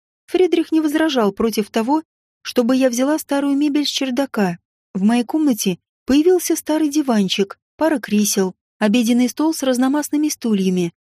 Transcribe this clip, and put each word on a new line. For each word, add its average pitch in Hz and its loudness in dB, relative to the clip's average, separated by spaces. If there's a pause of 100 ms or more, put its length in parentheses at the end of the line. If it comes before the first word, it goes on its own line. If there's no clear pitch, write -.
(280)
Фридрих 349 0
не 320 2
возражал 294 0
против 220 -2
того, 262 -2 (380)
чтобы 247 0
я 262 2
взяла 262 0
старую 277 -2
мебель 285 0
с - -4
чердака. 240 -2 (360)
В 185 -2
моей 233 2
комнате 240 -2 (260)
появился 330 2
старый 311 -2
диванчик, 220 0 (180)
пара 302 0
кресел, 202 -2 (240)
обеденный 240 2
стол 311 -2
с - -6
разномастными 277 0
стульями. 185 -2 (160)